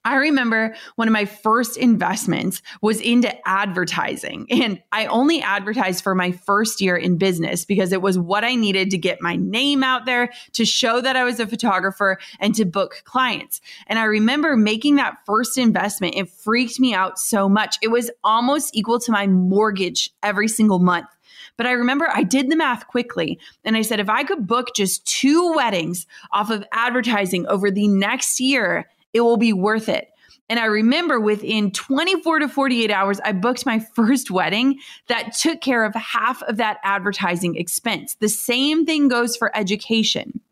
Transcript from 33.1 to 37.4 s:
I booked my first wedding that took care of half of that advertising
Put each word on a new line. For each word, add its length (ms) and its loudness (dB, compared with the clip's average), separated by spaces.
I 80 -2
booked 340 -2
my 120 0
first 540 0
wedding 480 0
that 260 -4
took 280 -2
care 240 0
of 100 -4
half 480 -4
of 140 -4
that 260 -2
advertising 720 -2